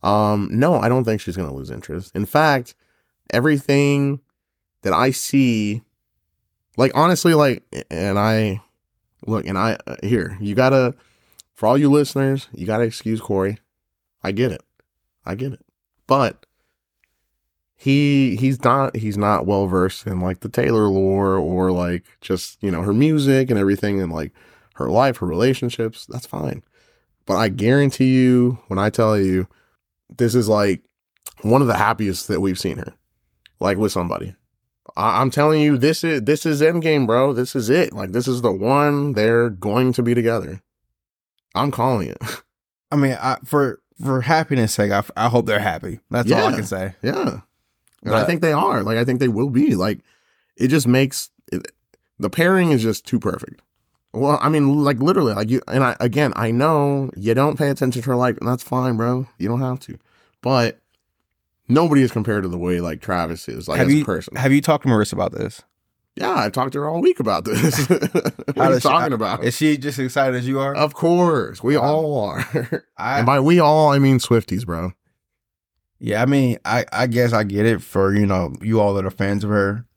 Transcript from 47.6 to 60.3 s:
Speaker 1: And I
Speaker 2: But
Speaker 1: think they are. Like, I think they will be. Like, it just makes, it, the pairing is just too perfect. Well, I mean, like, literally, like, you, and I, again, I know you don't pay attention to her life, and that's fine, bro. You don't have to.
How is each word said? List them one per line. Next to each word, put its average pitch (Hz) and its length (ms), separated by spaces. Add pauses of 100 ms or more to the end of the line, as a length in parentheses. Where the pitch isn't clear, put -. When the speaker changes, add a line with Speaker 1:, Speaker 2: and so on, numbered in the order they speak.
Speaker 1:
And 104 80
I 107 60
Speaker 2:
But 107 80
Speaker 1:
think 165 140
they 165 100
are. 143 320
Like, 113 140
I 120 80
think 127 160
they 131 80
will 117 200
be. 269 260
Like, 95 240 (580)
it 131 100
just 139 200
makes, 131 420 (240)
it, - 180 (480)
the - 100
pairing 175 420
is 127 120
just 110 240
too 123 100
perfect. - 440 (500)
Well, 139 300
I 143 80
mean, 147 340
like, 139 160
literally, 147 340
like, 107 160
you, 127 200
and 135 140
I, 123 180
again, 123 340
I 113 160
know 143 640
you 104 180
don't 143 240
pay 147 120
attention 131 320
to 127 80
her 127 80
life, 123 220
and - 80
that's 127 140
fine, 127 360
bro. 123 280 (140)
You 92 80
don't 120 140
have 127 200
to. - 160 (440)